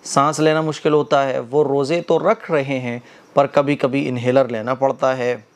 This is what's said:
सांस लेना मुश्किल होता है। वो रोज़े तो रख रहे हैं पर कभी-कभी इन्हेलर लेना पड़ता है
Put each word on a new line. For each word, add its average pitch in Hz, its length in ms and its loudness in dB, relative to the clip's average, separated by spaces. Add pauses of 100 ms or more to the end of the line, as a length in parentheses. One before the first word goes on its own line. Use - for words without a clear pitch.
सांस 143 360 0
लेना 156 220 2
मुश्किल 156 300 -2
होता 143 300 2
है। 135 200 -2
वो 131 220 0
रोज़े 139 380 -2
तो 165 180 0
रख 202 300 -2
रहे 139 280 -2
हैं 120 240 -8 (340)
पर 139 120 4
कभी-कभी 139 540 0
इन्हेलर 127 480 0
लेना 117 260 -4
पड़ता 131 380 0
है 123 300 -4 (120)